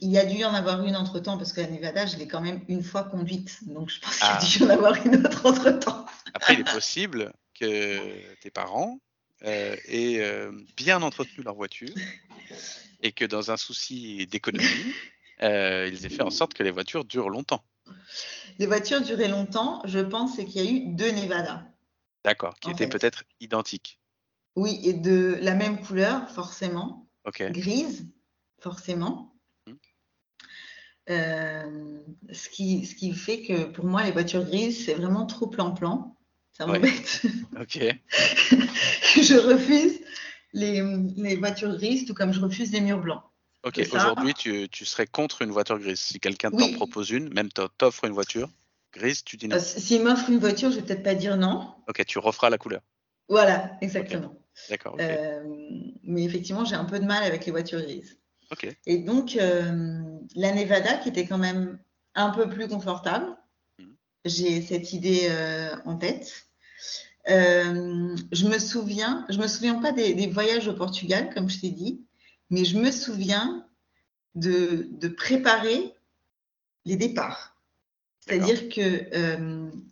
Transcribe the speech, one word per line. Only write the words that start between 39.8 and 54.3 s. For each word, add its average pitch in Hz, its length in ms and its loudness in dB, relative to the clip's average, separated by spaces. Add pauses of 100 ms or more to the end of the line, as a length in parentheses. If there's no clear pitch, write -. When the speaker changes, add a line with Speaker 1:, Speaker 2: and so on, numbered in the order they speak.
Speaker 1:
les, 208 280 0 (360)
les 202 180 0
voitures 202 400 -2
grises, 240 300 0
tout 214 80 -6
comme 190 180 2
je 185 80 2
refuse 190 320 0
les 208 100 2
murs 202 200 2
blancs. 165 220 -4 (400)
Speaker 2:
Ok, 123 120 -4
Speaker 1:
Que 120 80 2
ça - 140 0
Speaker 2:
aujourd'hui, 147 360 4
tu, 101 360 -2
tu - 160 -12
serais 110 220 -2
contre - 340 -2
une 110 100 -2
voiture 104 280 0
grise. 95 200 -4
Si - 200 -6
quelqu'un 98 320 -2
t'en 107 60 -2
Speaker 1:
Oui. 120 180 4
Speaker 2:
propose 104 340 -4
une, 135 240 -2
même 101 180 -2
t'o-, 95 160 -2
t'offre - 380 2
une 107 80 -2
voiture 113 360 -4 (440)
grise, 123 320 -2
tu - 100 -14
dis 110 140 -10
non. 110 60 0
Speaker 1:
Euh, 175 40 4
s-, 180 200 -6
s'il 226 240 4
m'offre 247 260 4
une 240 100 6
voiture, 214 320 4
je 220 60 0
vais 202 60 -6
peut-être 190 200 -6
pas 196 120 2
dire 196 200 0
non. 185 380 0 (160)
Speaker 2:
Ok, - 160 -2
tu - 140 -4
referas 110 300 2
la 113 80 2
couleur. - 240 -6 (460)
Speaker 1:
Voilà, 196 540 4
exactement. 180 480 -4
Speaker 2:
Ok. - 400 -20